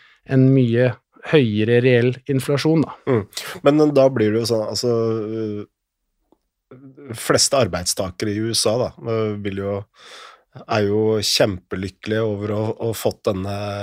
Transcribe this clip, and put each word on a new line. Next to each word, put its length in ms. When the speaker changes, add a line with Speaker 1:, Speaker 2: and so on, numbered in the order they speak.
Speaker 1:
en 280
mye 380
høyere 560
reell 300
inflasjon, 560
da. 60
Speaker 2:
Mm. 140
Men 140
da 60
blir 220
det 80
jo 80
sånn, 180
altså, 220
øh, 1900
fleste 400
arbeidstakere 800
i 100
U 80
S 160
A, 80
da, 140
øh, 320
vil 220
jo, 160
er 160
jo 160
kjempelykkelige 1040
over 240
å, 100
å 160
fått 380
denne 260